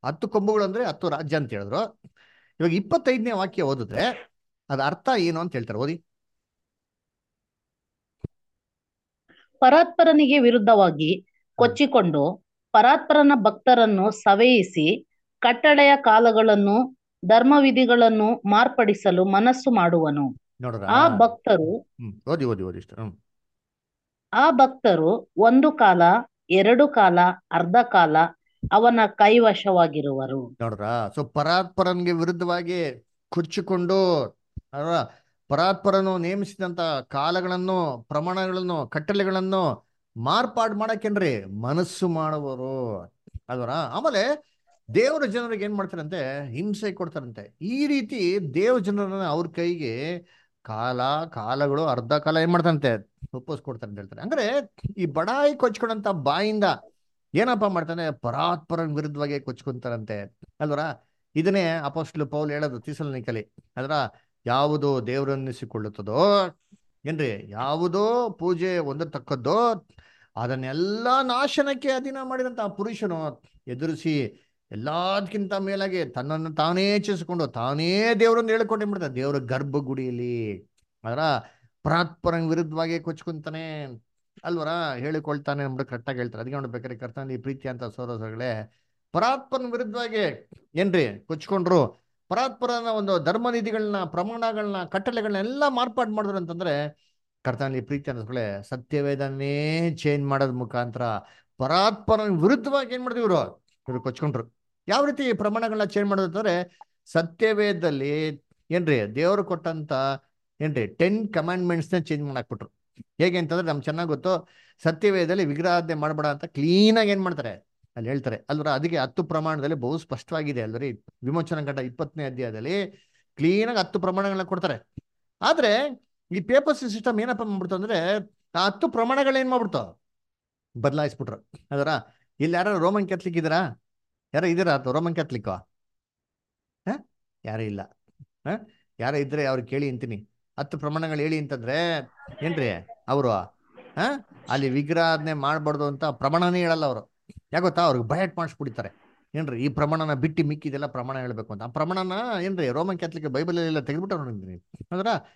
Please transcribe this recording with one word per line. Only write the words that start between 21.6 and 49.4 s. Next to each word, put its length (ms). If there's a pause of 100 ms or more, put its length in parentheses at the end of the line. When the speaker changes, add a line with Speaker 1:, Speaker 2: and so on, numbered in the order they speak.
Speaker 1:
ಹ್ಮ್, 500
ಓದಿ, 160
ಓದಿ, 180
ಓದಿ 140
ಇಷ್ಟು. 180
ಹ್ಮ್. 220 (1160)
Speaker 2:
ಆ 180
ಭಕ್ತರು 880
ಒಂದು 340
ಕಾಲ, 300 (480)
ಎರಡು 380
ಕಾಲ, 320 (320)
ಅರ್ಧ 240 (160)
ಕಾಲ 260 (540)
ಅವನ 360
ಕೈವಶವಾಗಿರುವರು. 1500
Speaker 1:
ನೋಡ್ರಾ? 540
So 140
ಪರಾತ್ಪರನ್ಗೆ 840
ವಿರುದ್ಧವಾಗಿ 960 (220)
ಕೊಚ್ಚಿಕೊಂಡು 920 (500)
ಅಲ್ವಾ? 420 (320)
ಪರಾತ್ಪರನು 720
ನೇಮಿಸಿದಂತ 600 (280)
ಕಾಲಗಳನ್ನು, 1000
ಪ್ರಮಾಣಗಳನ್ನು, 800
ಕಟ್ಟಳೆಗಳನ್ನು 1040 (280)
ಮಾರ್ಪಾಡು 600
ಮಾಡಕ್ಕೇನ್ರಿ 680
ಮನಸ್ಸು 600
ಮಾಡುವರು 920 (480)
ಅಲ್ವರ? 200
ಆಮೇಲೆ 840 (400)
ದೇವರ 300
ಜನರಿಗೆ 380
ಏನ್ 120
ಮಾಡ್ತಾರಂತೆ, 760
ಹಿಂಸೆ 420
ಕೊಡ್ತಾರಂತೆ. 680
ಈ 260
ರೀತಿ 500 (160)
ದೇವ್ರ 280
ಜನರನ್ನ 420
ಅವ್ರ 240